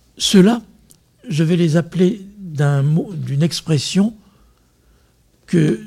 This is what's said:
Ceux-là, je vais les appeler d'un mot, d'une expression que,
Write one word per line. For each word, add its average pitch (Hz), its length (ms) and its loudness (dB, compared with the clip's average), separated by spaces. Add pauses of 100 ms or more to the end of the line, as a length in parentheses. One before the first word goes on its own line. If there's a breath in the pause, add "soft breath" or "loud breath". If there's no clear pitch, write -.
(180)
Ceux-là, 214 420 4 (680)
je 160 140 -2
vais 165 140 0
les 165 200 0
appeler 180 440 0 (180)
d'un 143 440 -2
mot, 160 320 0
d'une 139 280 -4
expression 170 720 -2 (1300 soft breath)
que, 170 400 0